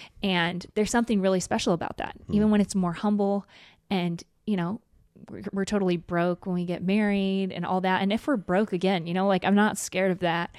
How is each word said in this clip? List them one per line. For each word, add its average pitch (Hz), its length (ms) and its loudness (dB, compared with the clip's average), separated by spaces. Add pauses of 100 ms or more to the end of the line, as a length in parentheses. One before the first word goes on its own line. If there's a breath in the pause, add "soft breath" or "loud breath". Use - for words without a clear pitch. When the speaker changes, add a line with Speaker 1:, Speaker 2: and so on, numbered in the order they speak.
(240 loud breath)
Speaker 1:
And 175 500 0
there's 214 180 0
something 233 300 2
really 190 180 4
special 190 340 0
about - 240 -4
that, - 180 -8 (120)
Speaker 2:
Hmm. - 60 -6
Speaker 1:
even 208 160 4
when 208 100 6
it's 196 160 0
more 180 180 0
humble 202 520 0 (440 loud breath)
and, 175 320 0 (240)
you 208 120 0
know, 180 240 -4 (480)
we're, 95 140 -12 (100)
we're 196 120 -2
totally 185 320 2
broke 175 500 -2
when 185 80 -2
we 175 100 -2
get 175 160 -6
married 196 680 0
and 175 140 -6
all 185 160 0
that. 185 200 2
And 190 100 0
if 226 140 -2
we're 294 120 2
broke 190 360 0
again, 185 320 0
you 170 80 -6
know, 190 140 0
like, 190 180 2
I'm 196 80 4
not 202 240 4
scared 190 320 -2
of 175 100 -2
that. 170 400 -2